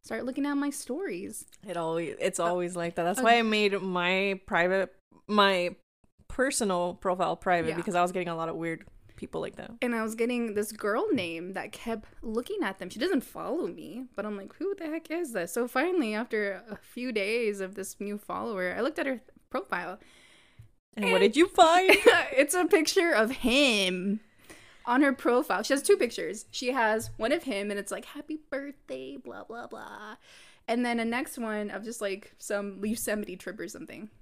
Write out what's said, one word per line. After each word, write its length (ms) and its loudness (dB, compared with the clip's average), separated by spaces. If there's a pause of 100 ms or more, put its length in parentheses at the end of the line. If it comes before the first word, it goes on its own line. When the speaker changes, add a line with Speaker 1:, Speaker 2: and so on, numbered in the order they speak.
Speaker 1:
start 180 -6
looking 220 -2
at 80 0
my 160 0
stories. 720 -8 (240)
Speaker 2:
It 80 -6
always, 440 -2
it's 200 0
Speaker 1:
Uh, 40 2
Speaker 2:
always 320 0
like 180 -4
that. 100 -2
That's 160 0
Speaker 1:
uh, 20 0
Speaker 2:
why 160 8
I 40 4
made 400 2
my 640 0
private, 480 2 (320)
my 480 4 (540)
personal 680 0
profile 420 0
private, 340 2
Speaker 1:
Yeah. 60 -4
Speaker 2:
because 180 -2
I 80 6
was 100 2
getting 160 -2
a 80 -4
lot 120 -4
of 80 -6
weird 280 -6 (320)
people 240 -8
like 160 -8
that. 240 -14
Speaker 1:
And 140 0
I 80 -2
was 120 -4
getting 400 -2
this 180 -2
girl 400 -2
name 420 -4
that 180 -8
kept 360 -8 (140)
looking 400 -4
at 160 -4
them. 120 -10
She 80 -12
doesn't 240 0
follow 440 -6
me, 380 -10 (100)
but 120 -8
I'm 100 -6
like, 200 -14
"Who 180 -4
the 120 -10
heck 240 -8
is 220 -4
this?" 200 -4
So 140 -2
finally, 480 0
after 560 -4
a 60 -10
few 360 -8
days 480 -2
of 160 -6
this 220 -10
new 200 -6
follower, 580 -4
I 60 -4
looked 160 -2
at 80 -2
her 160 -4 (280)
profile. 480 -6 (960)
Speaker 2:
And 160 0
what 100 6
Speaker 1:
And 100 6
Speaker 2:
did 40 -2
you 120 8
find? 420 6
Speaker 1:
<laughs> 60 10 (400)
it's 180 4
a 120 4
picture 460 4
of 180 6
him 920 2 (640)
on 180 4
her 120 6
profile. 480 2
She 100 0
has 100 2
two 140 6
pictures. 540 -4
She 220 -4
has 440 2
one 160 0
of 120 0
him, 260 -4
and 100 -4
it's 120 -10
like, 140 -8
"Happy 320 -12 (120)
birthday, 680 -10
blah, 280 -14
blah, 220 -14
blah." 500 -14 (520)
And 160 2
then 160 0
a 60 0
next 320 -4
one 320 -4
of 140 -8
just, 180 -10
like, 360 -6
some 460 -6
Yosemite 520 -4
trip 240 -12
or 80 -8
something. 420 -14 (100)